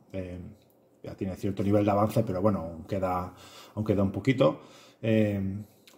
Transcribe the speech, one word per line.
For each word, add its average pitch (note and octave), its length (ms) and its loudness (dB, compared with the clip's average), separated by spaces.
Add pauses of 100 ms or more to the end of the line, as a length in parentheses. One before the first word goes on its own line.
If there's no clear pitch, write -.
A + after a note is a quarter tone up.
(120)
Eh, F2+ 280 -8 (640)
ya - 100 -12
tiene F#2 220 -6
cierto G2+ 260 -4
nivel G#2 220 4
de G2+ 80 2
avance, G#2+ 320 2
pero F2+ 180 -2
bueno, G2+ 200 2
aún E2 200 -10
queda, F2+ 500 -4 (440)
aún G#2+ 80 -2
queda G2+ 180 2
un G2 80 2
poquito, C3 480 2 (420)
eh, G#2+ 400 2 (580)